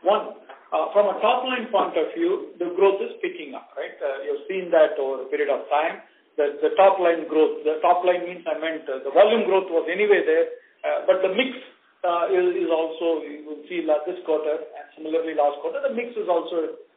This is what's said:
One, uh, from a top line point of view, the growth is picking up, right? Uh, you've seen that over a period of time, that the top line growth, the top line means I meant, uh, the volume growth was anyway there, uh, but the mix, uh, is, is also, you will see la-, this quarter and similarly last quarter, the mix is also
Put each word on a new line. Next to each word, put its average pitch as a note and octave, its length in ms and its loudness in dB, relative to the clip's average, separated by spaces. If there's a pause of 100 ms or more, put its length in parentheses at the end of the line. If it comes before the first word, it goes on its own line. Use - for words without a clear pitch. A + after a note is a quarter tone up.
One, G#3 200 2 (440)
uh, D#3+ 240 -2
from G3+ 160 4
a - 160 -2
top B3+ 240 2
line A#3+ 240 -6
point F#3 240 0
of D#3 160 -2
view, E3+ 480 -2
the F3+ 160 -4
growth G3 240 4
is A3+ 240 -6
picking D#3+ 320 -10
up, - 160 -18
right? - 240 -10
Uh, C#3 300 -6
you've C#3+ 240 -6
seen F#3 240 -6
that D#3 260 2
over C3+ 240 -4
a - 80 -14
period D3 160 -2
of C3 240 -2
time, E3 320 -2 (320)
that D3 240 0
the D#3 160 0
top F#3+ 240 6
line E3 320 2
growth, D3+ 320 2
the - 160 0
top F3+ 240 4
line F3 240 0
means F3 160 -12
I D3+ 160 -4
meant, D#3+ 240 -6
uh, C3 160 -6
the C3+ 160 -6
volume G#3+ 320 6
growth F#3 240 2
was D#3+ 160 0
anyway G3 400 4
there, E3 240 2 (320)
uh, D3 240 -2
but F#3+ 160 4
the F#3+ 80 0
mix, C4 240 -2 (480)
uh, E3+ 240 0
is, F3+ 400 2
is - 20 -2
also, D#3+ 540 0
you D3 240 -14
will D3+ 180 -12
see F3 160 -6
la-, D3+ 220 0
this F3 240 -8
quarter D#3 320 0
and - 340 -16
similarly D#3 380 -4
last D3 320 2
quarter, C#4 160 -4
the C4+ 160 0
mix A#3 180 -6
is F#3+ 140 -6
also E3 480 -2 (200)